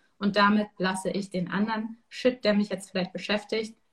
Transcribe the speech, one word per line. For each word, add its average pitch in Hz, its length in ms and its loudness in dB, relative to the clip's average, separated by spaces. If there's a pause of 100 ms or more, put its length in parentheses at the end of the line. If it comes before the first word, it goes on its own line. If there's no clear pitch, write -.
(180)
und 202 180 -2
damit 208 320 6 (100)
lasse 190 320 -2
ich 202 200 -4
den 175 220 -4
anderen 220 460 -2 (120)
Shit, - 340 0
der 208 100 4
mich 208 160 2
jetzt 190 200 -8
vielleicht 180 240 -4
beschäftigt, 214 640 -4 (160)